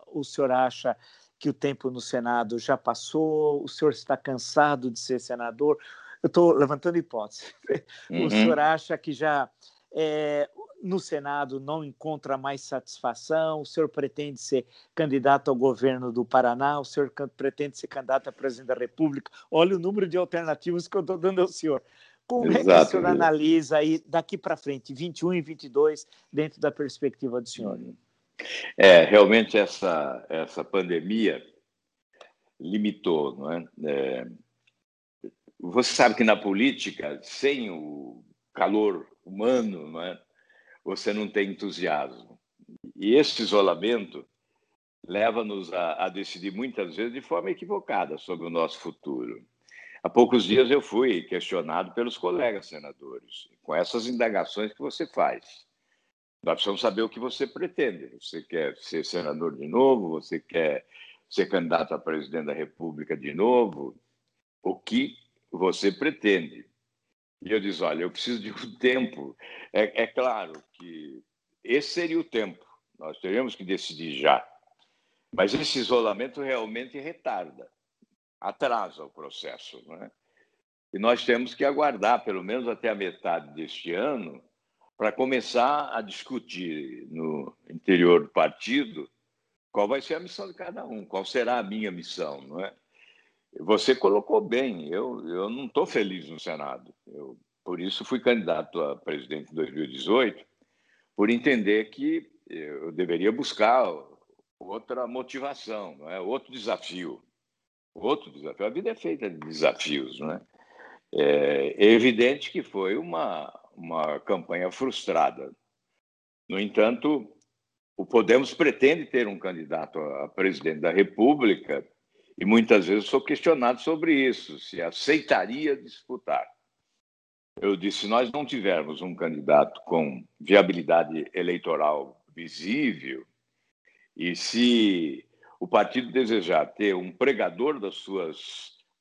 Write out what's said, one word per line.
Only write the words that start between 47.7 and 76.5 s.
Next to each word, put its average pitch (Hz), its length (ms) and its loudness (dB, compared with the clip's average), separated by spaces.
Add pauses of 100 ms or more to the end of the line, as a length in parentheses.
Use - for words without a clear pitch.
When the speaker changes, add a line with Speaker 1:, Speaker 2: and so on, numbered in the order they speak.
Speaker 2:
sobre 82 280 -10
o 85 40 -8
nosso 82 300 -2
futuro. 62 640 -10 (640)
Há 92 60 -2
poucos 120 340 6
dias 120 260 4
eu 139 120 4
fui 107 420 0
questionado 87 680 -4
pelos 120 240 -4
colegas 131 500 -2
senadores, 69 800 -18 (160)
com 76 100 -6
essas 110 340 0
indagações 107 680 -2
que - 80 -18
você 143 260 -6
faz. - 580 -4 (800)
Nós 82 120 0
precisamos 101 240 -2
saber 110 200 0
o 110 80 0
que 117 100 -16
você 123 280 -6
pretende. 135 580 -4 (160)
Você 80 220 -14
quer 76 340 -4
ser 80 260 -6
senador 78 540 -4
de 71 100 -10
novo? 117 420 4
Você 80 300 -6
quer 78 460 -2 (420)
ser - 200 0
candidato 82 480 0
a - 20 -2
presidente 78 480 -6
da 73 80 -4
República 76 640 -8
de 71 160 -10
novo? 95 640 0 (640)
O 92 140 -4
que - 420 -4 (340)
você 92 400 0
pretende? 92 800 0 (720)
E 92 100 -8
eu 110 80 2
disse, 95 220 -6
"Olha, 82 220 -2
eu 90 80 -4
preciso 120 280 -6
de 104 120 -10
um 110 240 -14
<laughs> - 20 -20
tempo." 120 580 -2 (380)
É, 107 300 0
é - 20 -2
claro 110 480 -4 (200)
que 76 500 -18 (400)
esse 139 260 0
seria 165 300 -2
o 156 40 -2
tempo. 104 400 -6 (360)
Nós 78 180 -12
teríamos 107 380 -4
que 98 80 -14
decidir 82 560 -6
já. 69 280 4 (880)
Mas 110 180 2
esse 143 280 -2
isolamento 117 640 0
realmente 123 580 -6